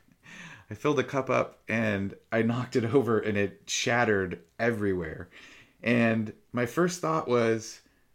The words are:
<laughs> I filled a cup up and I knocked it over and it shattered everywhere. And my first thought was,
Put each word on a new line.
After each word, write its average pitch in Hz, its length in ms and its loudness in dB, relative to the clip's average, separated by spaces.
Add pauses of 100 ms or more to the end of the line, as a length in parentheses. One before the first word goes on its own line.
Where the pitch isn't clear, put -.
(240)
<laughs> - 460 -20
I 110 40 -10
filled 143 260 0
a 123 60 2
cup 131 240 -4
up 120 300 0 (100)
and 104 440 0 (160)
I 117 120 2
knocked 117 340 0
it 113 180 0
over 117 240 4
and 104 200 0
it 98 300 -2
shattered 107 720 0 (180)
everywhere. 95 720 -2 (520)
And 113 520 2 (180)
my 120 140 -2
first 175 340 0
thought 156 300 -2
was, 113 500 2 (360)